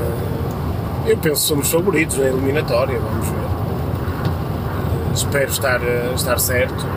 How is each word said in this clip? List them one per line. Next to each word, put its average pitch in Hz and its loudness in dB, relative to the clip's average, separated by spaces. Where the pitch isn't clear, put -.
eu 220 4
penso 151 2
que - 0
somos 143 2
favoritos 160 2
na 135 4
eliminatória, 131 2
vamos - -2
ver. - -2
Eh, - 0
espero 139 0
estar, 123 0
eh, 120 0
estar 123 0
certo. 127 0